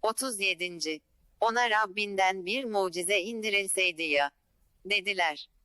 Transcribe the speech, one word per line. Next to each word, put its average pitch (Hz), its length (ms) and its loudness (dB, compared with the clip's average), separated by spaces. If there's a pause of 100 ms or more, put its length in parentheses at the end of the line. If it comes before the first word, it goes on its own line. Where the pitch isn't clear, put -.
Otuz 226 380 -2
yedinci 170 600 -2 (400)
Ona 233 280 4
Rabbinden 196 760 2
bir 247 200 -2
mucize 190 560 0
indirilseydi 196 800 -2
ya. 143 280 2 (540)
Dediler. 185 640 -2 (160)